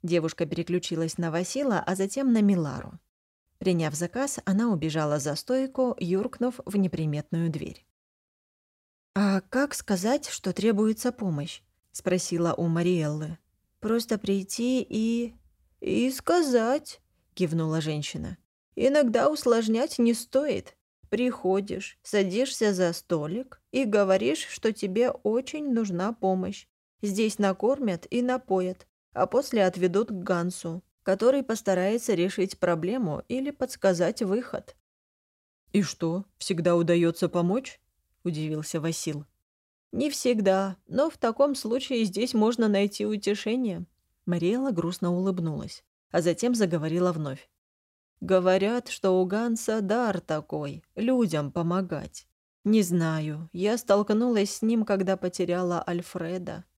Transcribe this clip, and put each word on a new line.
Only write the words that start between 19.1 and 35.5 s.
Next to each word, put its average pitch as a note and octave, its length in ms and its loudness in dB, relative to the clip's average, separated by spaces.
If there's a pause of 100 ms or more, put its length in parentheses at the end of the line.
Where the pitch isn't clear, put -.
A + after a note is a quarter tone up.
усложнять A#3 680 2
не A#3 160 4
стоит. - 640 -2 (340)
Приходишь, G3+ 920 -2
садишься G#3 680 0
за F3+ 220 2
столик E3+ 680 -4 (100)
и C4 140 0
говоришь, G#3 600 2
что - 260 -2
тебе G#3 380 0
очень C4 640 -2
нужна G#3 420 -2
помощь. F#3+ 520 -2 (360)
Здесь G#3 360 0
накормят G#3 680 0
и A#3+ 140 -2
напоят, G3 640 -2 (260)
а - 140 2
после A#3 400 2
отведут F#3 420 0
к F#3+ 140 -6
Гансу, F3 600 -4 (200)
который A#3+ 400 2
постарается G#3+ 720 0
решить F#3 440 -2
проблему F3+ 680 -2
или C4+ 220 -4
подсказать G3 720 0
выход». A3 520 -4 (960)